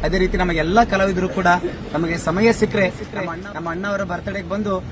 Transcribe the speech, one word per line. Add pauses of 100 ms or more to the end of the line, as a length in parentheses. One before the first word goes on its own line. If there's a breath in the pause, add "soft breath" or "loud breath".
ಅದೇ
ರೀತಿ
ನಮ್ಮ (120)
ಎಲ್ಲಾ
ಕಲಾವಿದರು (100)
ಕೂಡ (460)
ನಮಗೆ (120)
ಸಮಯ
ಸಿಕ್ಕರೆ (300)
ನಮ್ಮ
ಅಣ್ಣ, (100)
ನಮ್ಮ
ಅಣ್ಣವರ
ಬರ್ತ್ಡೇಗೆ
ಬಂದು (180)